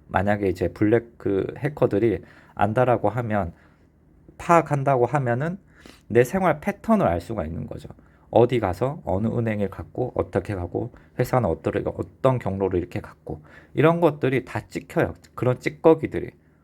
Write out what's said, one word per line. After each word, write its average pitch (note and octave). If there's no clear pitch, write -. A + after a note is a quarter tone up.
만약에 G2+
이제 F2+
블랙 A2
그 G2
해커들이 A#2
안다라고 A2
하면, G#2
파악한다고 C#3
하면은 C#3+
내 A#2
생활 F3
패턴을 G3+
알 F2
수가 G#2
있는 F2
거죠. -
어디 B2
가서 A2
어느 G2+
은행에 G#2+
갔고 -
어떻게 G2
가고 G#2+
회사는 B2
어떠-, E2
어떤 B2+
경로를 G2
이렇게 -
갔고 -
이런 E3
것들이 D3
다 -
찍혀요. B2+
그런 B2
찌꺼기들이. D#3